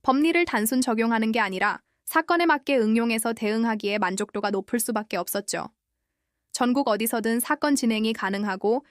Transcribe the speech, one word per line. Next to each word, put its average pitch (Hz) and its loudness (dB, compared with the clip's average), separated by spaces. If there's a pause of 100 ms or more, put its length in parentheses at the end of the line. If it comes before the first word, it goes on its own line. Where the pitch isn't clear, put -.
법리를 320 4
단순 247 0
적용하는 226 0
게 233 0
아니라 196 -2 (220)
사건에 339 2
맞게 285 2
응용해서 226 2
대응하기에 220 -2
만족도가 202 -2
높을 196 -2
수밖에 214 -4
없었죠. 175 -4 (800)
전국 247 0
어디서든 226 0
사건 294 0
진행이 220 0
가능하고 202 -2